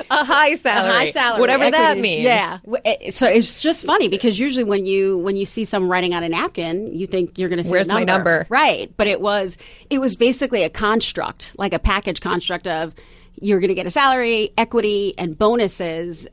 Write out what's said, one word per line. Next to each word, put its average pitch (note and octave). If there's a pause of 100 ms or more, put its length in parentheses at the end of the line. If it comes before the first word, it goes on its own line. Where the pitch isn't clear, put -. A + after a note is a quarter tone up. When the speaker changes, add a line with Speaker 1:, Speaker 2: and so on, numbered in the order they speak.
Speaker 1:
A D4
high D4
salary. G3+
Speaker 2:
A -
high B3
salary, A#3+
Speaker 1:
Whatever C4
that D#4
Speaker 2:
equity. B3
Speaker 1:
means. F#3+
Speaker 2:
Yeah. G3
W-, A3
eh, -
so B3+
it's G#3+
just D#4+
funny F4+
because G3+
usually C4
when G3+
you, F#3+
when G3
you G3
see A3
some F#3
writing F3+
on E3+
a E3+
napkin, F3+
you F#3
think F#3
you're F#3
gonna F3
see F3
Speaker 1:
Where's F3+
Speaker 2:
a G3
number. A3+
Speaker 1:
my F#3
number? E3+
Speaker 2:
Right. A#3+
But G#3
it G3+
was, G3+ (320)
it C#4
was C4
basically B3
a D#3
construct, -
like G3
a -
package G3
construct F3
of, E3 (460)
"You're G3
gonna F#3+
get F3+
a F3+
salary, B3
equity, G#3+
and D#3+
bonuses. F3